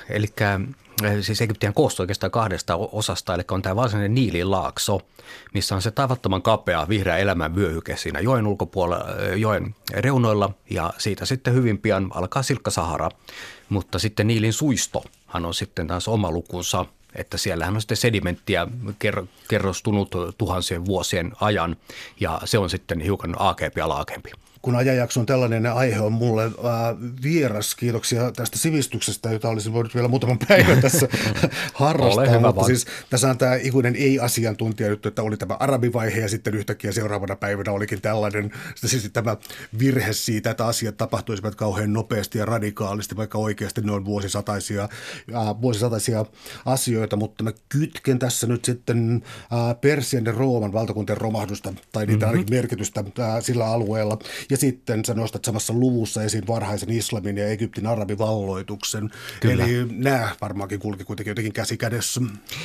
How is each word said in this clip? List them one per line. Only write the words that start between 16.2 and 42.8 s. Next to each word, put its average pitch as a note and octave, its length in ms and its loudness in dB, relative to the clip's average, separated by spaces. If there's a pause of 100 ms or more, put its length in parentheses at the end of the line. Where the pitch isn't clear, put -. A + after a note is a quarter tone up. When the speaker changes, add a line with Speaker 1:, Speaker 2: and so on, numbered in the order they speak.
Speaker 1:
lukunsa, F2 560 -2 (280)
että - 240 -10
siellähän E2+ 360 -2
on A2 60 -2
sitten G#2+ 160 -2
sedimenttiä F#2+ 680 0 (320)
ker-, G2+ 280 -2 (220)
kerrostunut G2 680 0 (240)
tuhansien F2+ 480 -2
vuosien F2+ 540 0
ajan, F2 360 2 (440)
ja E2 240 -2
se - 140 2
on F#2 120 2
sitten F2 300 -4
hiukan F2+ 380 -2
aakeampi E2+ 420 0
ja D#2+ 80 0
laakeampi. - 420 -4 (320)
Speaker 2:
Kun B2 140 2
ajanjakso B2+ 440 2
on A2 60 0
tällainen, A#2 400 2
aihe A#2+ 340 2
on G#2+ 120 2
mulle, A2+ 300 2
ää, A#2 540 -2 (260)
vieras. C3 520 0
Kiitoksia A#2+ 580 0
tästä - 260 -6
sivistyksestä, B2 760 0
jota A2 160 0
olisin A2 240 -2
voinut A2+ 220 0
vielä B2 140 2
muutaman A#2+ 300 4 (100)
päivän F3+ 320 8
tässä C3 280 6 (340)
<laughs> - 320 0
harrastaa. C3 480 4
Speaker 1:
Ole C3+ 80 6
hyvä A#2+ 100 8
Speaker 2:
Mutta A2 160 6
Speaker 1:
vaan. F#2+ 100 4
Speaker 2:
siis A#2+ 200 4 (240)
tässä C3 200 4
on B2 80 0
tää B2+ 240 4
ikuinen B2 340 4
ei-asiantuntija A2+ 920 2
juttu, G#2 200 -2
että A2 140 -2
oli G#2+ 140 -2
tämä G#2 240 -4
arabivaihe A#2 600 2
ja G#2+ 80 0
sitten A2 260 -2
yhtäkkiä G#2 380 -4
seuraavana G2+ 440 -2
päivänä G2+ 360 -2
olikin G2+ 280 -4
tällainen, G#2+ 500 -2 (240)
siis A2+ 380 -2
tämä A2 240 0 (420)
virhe B2 340 2
siitä, A2 380 0
että A2+ 160 0
asiat A2+ 300 -2
tapahtuisivat G#2+ 580 -4
kauhean G#2+ 380 0
nopeasti G#2+ 460 -2
ja G#2 80 0
radikaalisti, G#2 680 -4